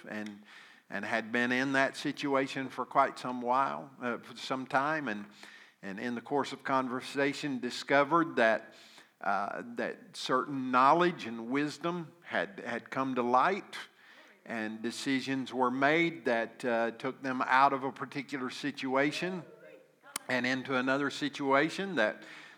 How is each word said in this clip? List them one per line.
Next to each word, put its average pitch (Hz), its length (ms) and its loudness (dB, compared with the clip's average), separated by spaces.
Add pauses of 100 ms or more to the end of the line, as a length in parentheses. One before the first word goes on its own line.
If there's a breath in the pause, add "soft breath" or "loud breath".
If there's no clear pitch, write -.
and, 107 220 -8 (600 loud breath)
and 101 140 -4
had 113 280 -2
been 123 180 2
in 131 220 2
that 135 240 2
situation 139 720 -2
for 120 160 -6
quite 135 340 2
some 127 240 -6
while, 139 480 0 (100)
uh, 120 180 -2
for - 180 -16
some 131 280 -6
time. 143 440 0
And, 104 160 -6 (580 loud breath)
and 98 160 -10
in 120 160 -4
the 117 60 -6
course 131 320 -2
of 131 100 -12
conversation 135 960 -2
discovered 139 800 2
that, 113 380 4 (500 loud breath)
uh, 98 380 -2 (120)
that 113 220 -4 (160)
certain 131 580 -2
knowledge 147 560 6
and 113 240 -8
wisdom 151 560 -2 (160)
had, 98 420 -4
had 117 260 -6
come 135 260 -2
to 123 60 2
light, 135 540 2 (720 loud breath)
and 110 360 -6
decisions 127 720 -2
were 123 180 2
made 151 560 2
that, 117 380 0
uh, 117 280 2
took 131 320 -6
them 131 240 -2
out 135 240 6
of 131 100 -2
a 135 80 -2
particular 131 580 -6
situation 147 960 -2 (880)
and 123 160 0
into 131 300 -2
another 135 340 2
situation 147 840 0
that, 107 260 2 (360 loud breath)